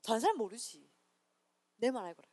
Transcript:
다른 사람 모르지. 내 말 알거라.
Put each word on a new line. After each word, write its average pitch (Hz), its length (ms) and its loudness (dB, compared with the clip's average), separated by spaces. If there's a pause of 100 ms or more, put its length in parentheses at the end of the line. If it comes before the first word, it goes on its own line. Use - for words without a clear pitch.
다른 220 180 2
사람 370 180 4
모르지. 196 500 -8 (880)
내 240 140 2
말 226 160 -4
알거라. 170 260 -14